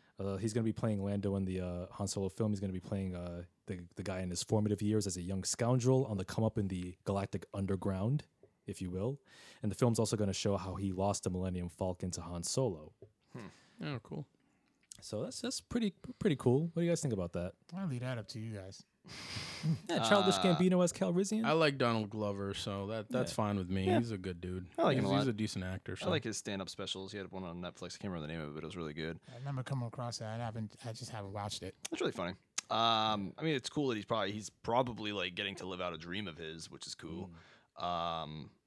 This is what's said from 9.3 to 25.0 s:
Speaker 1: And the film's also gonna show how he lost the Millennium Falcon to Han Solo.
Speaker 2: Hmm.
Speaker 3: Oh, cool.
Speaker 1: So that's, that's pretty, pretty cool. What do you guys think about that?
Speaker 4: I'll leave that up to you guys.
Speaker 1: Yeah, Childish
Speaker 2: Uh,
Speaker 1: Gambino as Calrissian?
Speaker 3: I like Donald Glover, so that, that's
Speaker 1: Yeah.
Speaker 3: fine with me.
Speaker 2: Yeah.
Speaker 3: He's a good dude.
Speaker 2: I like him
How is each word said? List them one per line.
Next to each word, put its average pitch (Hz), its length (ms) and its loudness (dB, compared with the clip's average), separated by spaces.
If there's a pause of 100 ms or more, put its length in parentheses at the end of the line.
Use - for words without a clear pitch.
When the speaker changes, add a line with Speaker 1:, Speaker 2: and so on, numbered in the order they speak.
Speaker 1:
And 104 100 0
the - 40 -6
film's 117 220 6
also 113 180 4
gonna 101 160 4
show 98 240 2
how 92 200 -4
he 98 160 0
lost 98 320 2
the 104 60 0
Millennium 90 380 -2
Falcon 92 440 -2
to - 100 -6
Han 85 220 -6
Solo. 92 480 0 (400)
Speaker 2:
Hmm. 123 520 -14
Speaker 3:
Oh, 143 180 -4
cool. 151 240 -8 (760)
Speaker 1:
So 107 200 -4
that's, - 200 -6
that's 247 180 -4
pretty, 226 320 0 (260)
pretty 160 180 4
cool. 143 360 2
What - 40 -8
do 170 60 2
you 170 80 2
guys 165 120 2
think 135 100 0
about 90 220 0
that? 90 180 -2 (240)
Speaker 4:
I'll 190 100 -4
leave 123 140 -2
that 127 160 -4
up 107 120 -6
to 110 120 -10
you 113 160 -6
guys. 95 260 -12 (1040)
Speaker 1:
Yeah, 339 100 2 (100)
Childish 196 280 8
Speaker 2:
Uh, 185 60 4 (140)
Speaker 1:
Gambino 180 260 6
as 175 100 4
Calrissian? 190 520 0
Speaker 3:
I 143 80 4
like 156 260 6
Donald 113 320 4
Glover, 101 440 -2
so 98 340 -2
that, 110 220 -4
that's 107 220 2
Speaker 1:
Yeah. - 40 -4
Speaker 3:
fine 104 200 2
with 92 120 0
me. 95 180 2
Speaker 2:
Yeah. 95 120 6
Speaker 3:
He's 117 120 0
a 104 80 -2
good 90 220 -6
dude. 90 260 -6 (120)
Speaker 2:
I 330 40 2
like 147 140 6
him 127 80 4